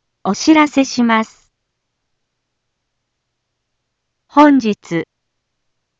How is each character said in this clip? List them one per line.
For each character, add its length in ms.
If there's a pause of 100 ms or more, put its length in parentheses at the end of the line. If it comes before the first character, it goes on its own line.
(240)
お 100
知 200
ら 120
せ 180
し 200
ま 180
す。 300 (2750)
本 320
日、 480 (920)